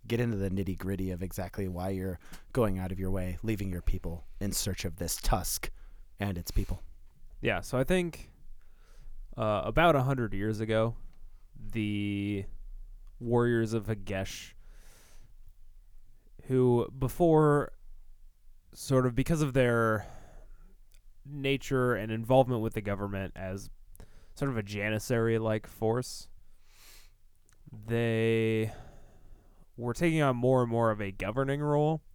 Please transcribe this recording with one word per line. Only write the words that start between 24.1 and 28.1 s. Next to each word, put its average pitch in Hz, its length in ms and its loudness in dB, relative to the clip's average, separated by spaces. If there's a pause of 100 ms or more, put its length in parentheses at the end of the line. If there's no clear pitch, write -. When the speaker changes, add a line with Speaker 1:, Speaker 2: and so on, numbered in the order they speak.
Speaker 2:
sort 139 140 -2
of 120 60 -2
a 107 60 -2
janissary-like 110 1040 0
force, - 600 -2 (1600)
they 113 840 2 (1040)